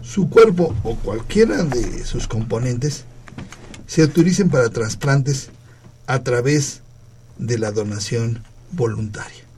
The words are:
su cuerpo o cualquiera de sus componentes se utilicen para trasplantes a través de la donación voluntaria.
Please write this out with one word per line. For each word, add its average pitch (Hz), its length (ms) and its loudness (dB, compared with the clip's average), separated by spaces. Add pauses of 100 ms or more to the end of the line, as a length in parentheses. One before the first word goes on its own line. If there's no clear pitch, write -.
su 175 260 -2
cuerpo 175 540 6
o 113 140 -4
cualquiera 120 640 0
de 123 420 -2
sus - 220 -4
componentes 120 760 -4 (840)
se - 160 2
utilicen 175 460 4
para 135 220 4
trasplantes 135 800 -2 (580)
a 131 160 -2
través 135 560 0 (580)
de 120 200 -2
la 107 120 -2
donación 107 720 -4 (300)
voluntaria. 110 720 -6 (140)